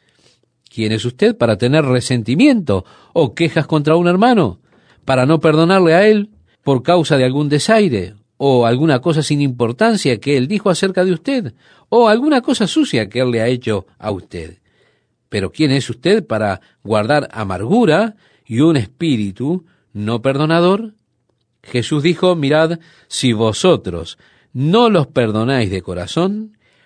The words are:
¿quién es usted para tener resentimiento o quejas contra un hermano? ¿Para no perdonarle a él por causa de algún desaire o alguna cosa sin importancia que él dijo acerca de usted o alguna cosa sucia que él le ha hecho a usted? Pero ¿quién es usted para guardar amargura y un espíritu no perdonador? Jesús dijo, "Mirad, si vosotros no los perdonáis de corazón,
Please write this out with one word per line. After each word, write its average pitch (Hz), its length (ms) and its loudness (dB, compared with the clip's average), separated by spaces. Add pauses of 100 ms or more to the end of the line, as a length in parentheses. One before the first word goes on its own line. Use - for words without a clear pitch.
(680)
¿quién 110 220 -4
es 110 140 -4
usted 208 320 0
para 110 200 2
tener 143 280 2
resentimiento 127 960 0 (300)
o - 200 0
quejas 160 340 -2
contra 156 280 2
un 175 140 2
hermano? 185 500 2 (460)
¿Para 127 200 2
no 156 140 2
perdonarle 165 540 4
a 185 120 4
él 208 260 2 (320)
por 135 200 0
causa 165 320 2
de 131 80 4
algún 131 240 0
desaire 147 680 0 (200)
o 127 300 2
alguna 127 340 2
cosa 156 240 0
sin 147 160 -2
importancia 127 800 0
que 143 160 -2
él 131 140 0
dijo 202 200 -2
acerca 185 360 0
de 185 80 0
usted 208 400 -6 (340)
o 226 220 4
alguna 254 320 2
cosa 240 260 -2
sucia 143 400 -2
que 117 140 -4
él 127 100 0
le 117 100 -2
ha 113 60 -2
hecho 120 400 -4 (100)
a 107 140 -8
usted? 87 460 -12 (720)
Pero 95 220 -6
¿quién 151 200 0
es 135 180 -2
usted 180 360 -2
para 104 360 -4 (220)
guardar 110 480 0
amargura 156 840 0 (300)
y 117 160 -2
un 160 160 4
espíritu 127 880 -4 (280)
no 110 280 -6
perdonador? 170 720 0 (720)
Jesús 139 400 -4
dijo, 180 320 0
"Mirad, 160 440 0 (280)
si - 260 -2
vosotros 110 840 -2 (360)
no 180 360 2
los 170 180 2
perdonáis 117 640 0
de 92 120 -4
corazón, 180 760 -6 (280)